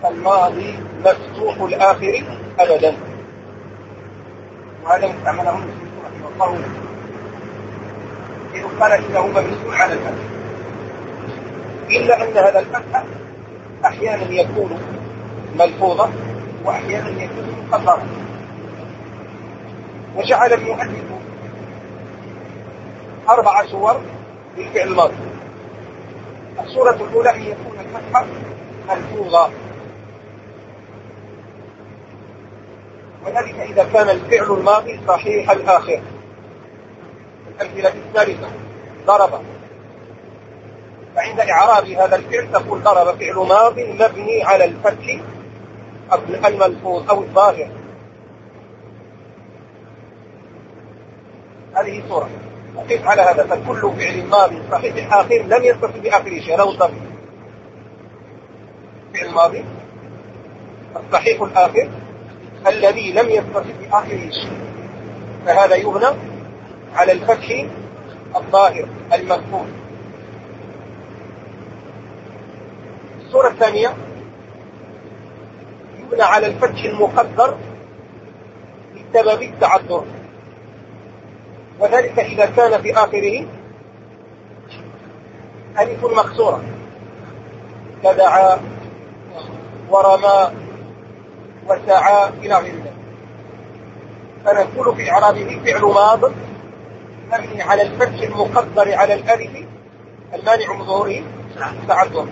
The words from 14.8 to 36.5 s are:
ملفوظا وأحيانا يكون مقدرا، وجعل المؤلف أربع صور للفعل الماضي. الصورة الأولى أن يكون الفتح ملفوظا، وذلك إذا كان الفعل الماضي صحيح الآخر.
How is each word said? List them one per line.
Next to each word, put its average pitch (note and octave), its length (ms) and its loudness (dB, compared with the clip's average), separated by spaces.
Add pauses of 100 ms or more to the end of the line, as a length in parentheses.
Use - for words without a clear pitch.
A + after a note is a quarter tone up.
ملفوظا F3+ 500 2 (560)
وأحيانا G3+ 440 -4
يكون - 600 -10
مقدرا، F3+ 320 2 (2000)
وجعل A#3+ 380 4
المؤلف - 560 -4 (2250)
أربع G#3 360 6
صور G3 360 0 (560)
للفعل - 300 -2
الماضي. F3 260 2 (1500)
الصورة A#3+ 360 2 (140)
الأولى A3+ 260 4
أن G#3+ 60 -10
يكون - 380 -10
الفتح - 460 -2 (640)
ملفوظا، F3 600 0 (3750)
وذلك A3 340 -4
إذا G#3 240 0 (100)
كان G#3 160 6
الفعل G3+ 480 2
الماضي G#3 500 2
صحيح G3+ 440 0
الآخر. F#3 500 2 (1500)